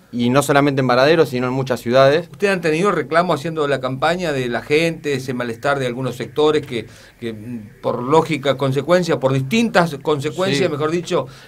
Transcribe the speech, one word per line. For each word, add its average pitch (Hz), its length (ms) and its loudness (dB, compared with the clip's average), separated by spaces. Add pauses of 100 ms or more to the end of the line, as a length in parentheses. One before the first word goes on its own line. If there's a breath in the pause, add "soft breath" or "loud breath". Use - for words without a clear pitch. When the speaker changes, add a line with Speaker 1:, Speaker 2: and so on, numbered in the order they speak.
(120)
Speaker 1:
y 120 200 0
no 139 100 4
solamente 143 380 2
en 131 80 2
Varadero, 139 400 4
sino 127 180 -4
en 127 80 -4
muchas 131 280 -4
ciudades. 135 500 4
Speaker 2:
¿Ustedes 202 200 -2
han 185 100 -2
tenido 170 300 0
reclamo 165 400 0
haciendo 156 360 -2
la 135 120 0
campaña 151 520 -2
de 127 180 -2
la 113 140 -4
gente, 151 500 0
ese 131 220 -4
malestar 123 420 -2
de 135 80 -2
algunos 123 300 -4
sectores 151 500 0
que, 117 220 -8 (320 loud breath)
que, 117 140 -8
mm, 107 500 -14
por 120 180 -2
lógica, 139 560 2
consecuencia, 143 600 0
por 135 140 2
distintas 170 680 0
consecuencias, 160 680 0
Speaker 1:
Sí. 156 40 -4
Speaker 2:
mejor 151 180 -2
dicho, 170 380 -2 (200 loud breath)